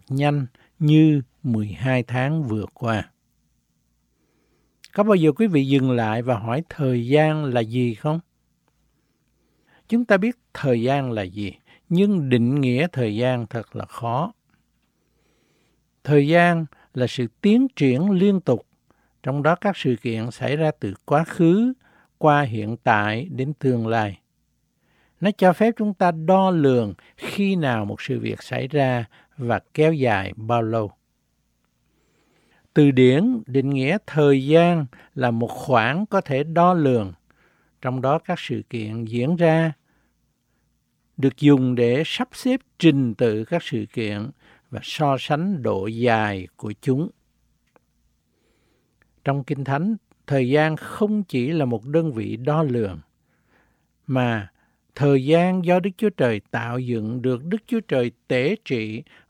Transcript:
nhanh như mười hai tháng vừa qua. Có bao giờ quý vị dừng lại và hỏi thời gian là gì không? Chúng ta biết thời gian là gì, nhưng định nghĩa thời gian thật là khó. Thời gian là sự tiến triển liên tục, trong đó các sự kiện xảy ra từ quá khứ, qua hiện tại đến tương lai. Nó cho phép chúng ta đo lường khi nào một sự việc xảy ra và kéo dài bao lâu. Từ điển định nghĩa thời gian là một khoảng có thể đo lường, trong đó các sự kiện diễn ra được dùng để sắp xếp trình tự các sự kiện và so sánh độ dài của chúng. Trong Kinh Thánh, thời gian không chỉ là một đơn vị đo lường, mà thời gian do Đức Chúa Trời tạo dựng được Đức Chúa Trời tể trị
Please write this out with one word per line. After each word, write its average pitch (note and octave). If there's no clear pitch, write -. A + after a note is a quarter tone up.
nhanh C#3
như D3+
mười A2
hai B2
tháng C3+
vừa G#2+
qua. A2
Có G#3
bao G#3
giờ D#3
quý A3
vị C#3+
dừng C3+
lại A2+
và A#2+
hỏi A#2
thời B2
gian D#3
là B2
gì A#2
không? D3+
Chúng A#3
ta G3+
biết A3
thời B2
gian C3
là G#2+
gì, F#2+
nhưng F3+
định B2
nghĩa B2+
thời A2
gian A#2+
thật -
là A2
khó. C3
Thời C#3+
gian E3+
là B2
sự A#2+
tiến A#3
triển D3
liên F#3+
tục, -
trong C#3
đó D#3+
các G3+
sự B2+
kiện A2+
xảy B2
ra D#3
từ G2
quá D3
khứ, G3
qua D3
hiện A2+
tại G#2+
đến C3+
tương A#2+
lai. G#2+
Nó G3
cho F#3
phép A3+
chúng G#3
ta F3+
đo F#3
lường B2+
khi G3
nào B2+
một G#2
sự B2
việc A2
xảy B2
ra C3
và A#2
kéo D#3
dài G2+
bao A2+
lâu. A2
Từ D3
điển C#3+
định C3
nghĩa C#3
thời C#3+
gian E3
là B2+
một A#2
khoảng B2+
có G3
thể C#3+
đo E3+
lường, B2
trong B2+
đó C#3
các F3
sự A#2
kiện A2+
diễn A#2+
ra E3
được C3+
dùng C3
để B2
sắp -
xếp C4
trình C#3
tự A2+
các E3+
sự A2
kiện G#2+
và A2+
so C#3
sánh D#3
độ G2+
dài A2
của G#2+
chúng. C#3
Trong C#3
Kinh C#3+
Thánh, D#3
thời C3+
gian D3+
không G#3
chỉ B2+
là D#3
một A#2
đơn D3+
vị G#2+
đo D3
lường, A2
mà A#2+
thời C#3
gian F3
do F3+
Đức F#3+
Chúa G#3+
Trời A#2
tạo A#2+
dựng A#2+
được B2+
Đức F#3
Chúa A3+
Trời B2
tể C#3
trị A2+